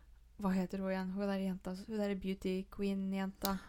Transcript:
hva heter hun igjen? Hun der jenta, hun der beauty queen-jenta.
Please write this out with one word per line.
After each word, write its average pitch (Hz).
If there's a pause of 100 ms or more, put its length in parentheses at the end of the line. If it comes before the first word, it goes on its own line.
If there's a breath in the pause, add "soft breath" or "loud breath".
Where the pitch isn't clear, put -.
(400 soft breath)
hva 196
heter 190
hun 190
igjen? 190
Hun 202
der 196
jenta, 185 (120)
hun 220
der 202
beauty 190
queen-jenta. 190 (100)